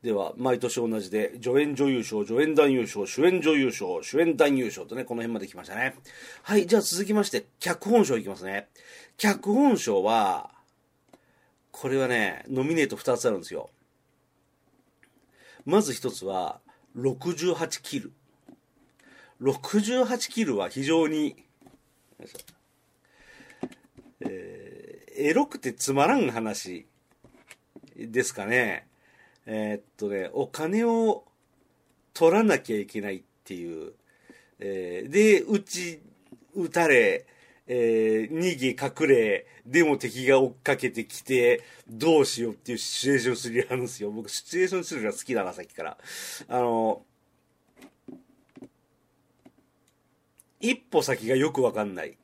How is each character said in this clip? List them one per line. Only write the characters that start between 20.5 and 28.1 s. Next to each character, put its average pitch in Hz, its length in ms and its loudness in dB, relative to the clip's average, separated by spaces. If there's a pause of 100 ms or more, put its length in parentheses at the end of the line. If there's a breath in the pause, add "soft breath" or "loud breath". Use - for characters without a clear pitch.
は 98 120 -2
非 131 140 -8
常 160 240 2
に、 151 280 -2 (2750 loud breath)
え - 840 -14 (120)
ー、 - 40 -4
エ 147 120 2
ロ 277 120 6
く - 140 -14
て 123 140 -6
つ - 200 -4
ま 139 140 4
ら 254 80 4
ん 180 160 2
話 107 560 -8 (1080)
で 113 280 -2